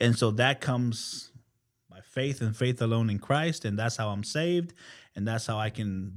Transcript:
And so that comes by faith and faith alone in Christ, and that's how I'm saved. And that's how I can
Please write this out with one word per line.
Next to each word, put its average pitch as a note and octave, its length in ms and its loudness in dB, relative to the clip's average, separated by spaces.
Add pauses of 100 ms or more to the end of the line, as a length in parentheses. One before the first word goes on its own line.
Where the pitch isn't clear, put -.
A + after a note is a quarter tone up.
And A#2 180 6
so A2+ 140 4
that B2+ 280 2
comes A#2+ 720 -2 (580)
by F#2 120 -20
faith C3 420 -4
and A2 140 0
faith B2+ 260 2
alone A2+ 260 4
in G2+ 100 0
Christ, D#3 460 0
and G#2 140 0
that's A#2 180 0
how A2 120 -2
I'm G2+ 160 -2
saved. E3+ 480 0 (420)
And G#2 140 -2
that's A2+ 180 -2
how A2 120 -2
I G#2+ 100 0
can G2 480 -4